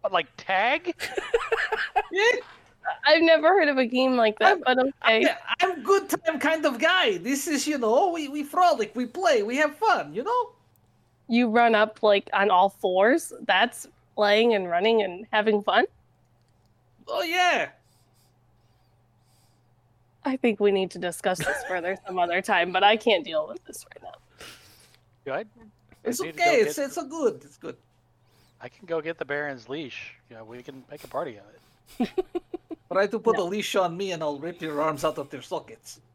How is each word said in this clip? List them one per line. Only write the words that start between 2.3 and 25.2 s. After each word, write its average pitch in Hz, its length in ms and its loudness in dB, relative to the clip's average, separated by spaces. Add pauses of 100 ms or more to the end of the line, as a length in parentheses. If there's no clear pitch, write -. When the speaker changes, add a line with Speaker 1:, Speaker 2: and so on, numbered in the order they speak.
Speaker 3:
I've 311 160 6
never 320 280 6
heard 349 200 6
of 277 80 0
a 262 80 2
game 254 320 2
like 220 220 2
that, 370 140 6
Speaker 2:
I'm, 349 80 0
Speaker 3:
but 254 180 2
okay. 254 480 2
Speaker 2:
I'm, - 100 0 (240)
I'm 349 220 -2
good 392 260 2
time 320 300 -2
kind 320 260 0
of 247 140 0
guy. 320 400 2
This 269 280 -4
is, 294 200 -2
you 302 100 -2
know, 247 320 2
we, 320 200 -4
we 294 140 -6
frolic, 294 540 2
we 247 80 -2
play, 285 380 2
we 233 140 -4
have 294 200 0
fun, 190 380 0
you 240 100 -6
know? 466 280 -2 (760)
Speaker 3:
You 240 220 2
run 233 240 4
up, 214 280 0
like, 202 300 2
on 202 180 2
all 190 200 4
fours? 202 600 2 (160)
That's 202 400 0 (280)
playing 214 400 4
and 185 160 -2
running 208 320 2
and 185 280 -6
having 214 320 2
fun? 220 220 2 (1200)
Speaker 2:
Oh, 285 160 -4
yeah. 339 460 0 (2500)
Speaker 3:
I 262 140 -2
think 226 200 0
we 202 140 4
need 190 200 0
to 180 60 -14
discuss 180 400 -4
this 185 300 -4
further 180 380 -4
some 185 120 -6
other 175 220 0
time, 180 320 0
but 185 100 2
I 214 140 6
can't 214 280 2
deal 156 240 -4
with - 180 -16
this - 180 -18 (100)
right - 160 -20
now. - 360 -20 (880)